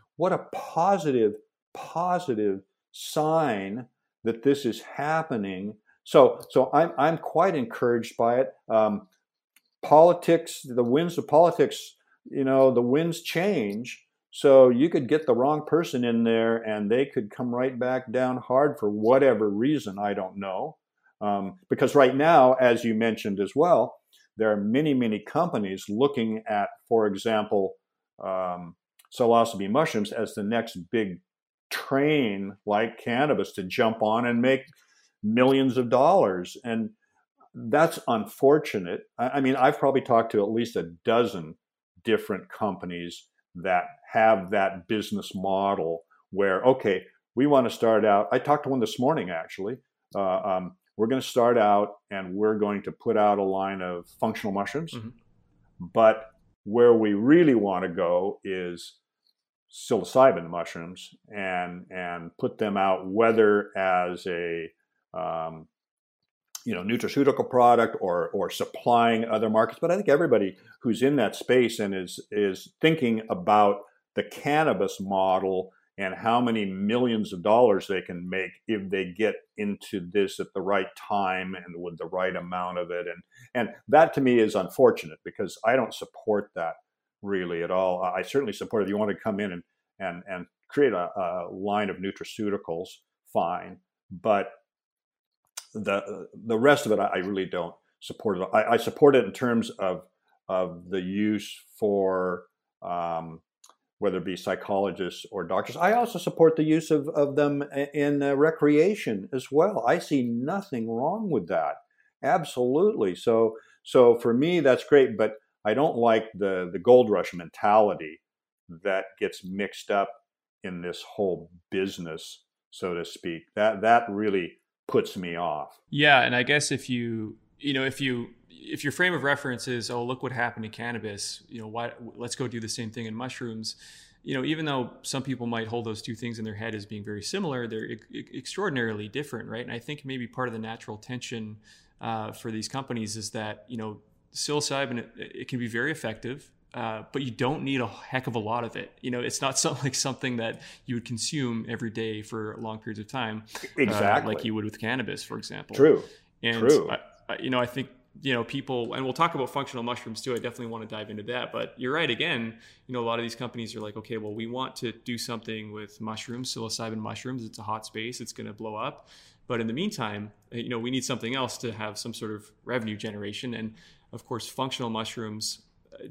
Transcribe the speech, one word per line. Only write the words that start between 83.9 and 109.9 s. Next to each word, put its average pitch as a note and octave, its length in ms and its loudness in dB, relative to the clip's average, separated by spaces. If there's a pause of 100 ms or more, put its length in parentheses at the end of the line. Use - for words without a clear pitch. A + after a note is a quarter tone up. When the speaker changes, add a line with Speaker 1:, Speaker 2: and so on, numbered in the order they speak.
Speaker 1:
to D3 60 0
me B2 180 6
is G#2+ 160 4
unfortunate F#2+ 680 2
because F2 400 -10
I A#2 120 4
don't A#2+ 180 -2
support - 600 -4
that E2 200 -6 (480)
really F2+ 400 -4
at E2+ 80 -4
all. F#2 320 0
I, F2+ 160 -2
I F#2 40 -4
certainly B2+ 300 -2
support G2+ 300 -4
if F#2 60 -2
you G2+ 100 -2
want G#2+ 120 0
to F#2+ 60 -4
come G2+ 240 -4
in G2+ 120 -4
and, F2 100 -12 (360)
and, F2+ 300 -8
and F2+ 180 -10 (220)
create C#3 240 4
a, F2+ 240 -2
a F2+ 340 -4
line G2+ 380 -2
of F2 80 -6
nutraceuticals, F#2+ 920 -8 (440)
fine. F2+ 460 -4 (320)
But G2 400 0 (1200)
the, G2+ 640 -4
the A2 240 -4
rest C#3 260 6
of A2 80 2
it, G2+ 60 4
I, G2 80 0
I F#2 120 0
really F#2+ 280 -2
don't F2 280 -6 (260)
support - 380 -4
it. F#2 140 -4
I, A2 220 4
I - 20 4
support C3+ 400 6
it A#2+ 80 6
in G2 80 -8
terms A#2+ 380 0
of, F#2 320 -4 (460)
of F2+ 420 -4
the F#2+ 100 -2
use G2+ 560 -2 (220)
for, F#2+ 640 0 (380)
um, E2+ 580 -6 (580)
whether F#2+ 200 -2
it E2+ 60 -8
be F#2 120 -6
psychologists F#2+ 920 -4
or F#2+ 140 -8
doctors. F#2 320 -4
I F3 160 2
also A#3 260 -2
support E3 380 4
the D#3 80 2
use D#3 260 0
of, D3 200 0
of C#3+ 260 0
them D3 260 0 (120)
i-, C#3 200 -4
in, C#3+ 260 0
uh, C#3 140 0
recreation D3 1000 2
as C3 200 -6
well. D#3 340 2
I D#3 140 4